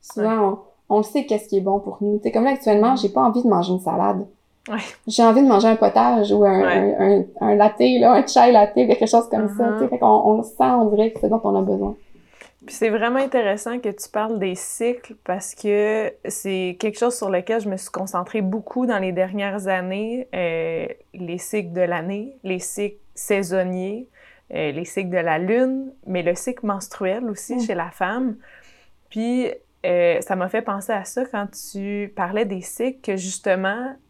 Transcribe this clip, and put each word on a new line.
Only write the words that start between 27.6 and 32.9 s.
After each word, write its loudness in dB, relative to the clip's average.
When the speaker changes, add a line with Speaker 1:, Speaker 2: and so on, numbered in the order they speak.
Speaker 2:
chez -2
la -6
femme. -4
Puis, -2
euh, 2
ça -4
m'a -4
fait -2
penser -6
à -4
ça -6
quand -8
tu -8
parlais -2
des -8
cycles, -6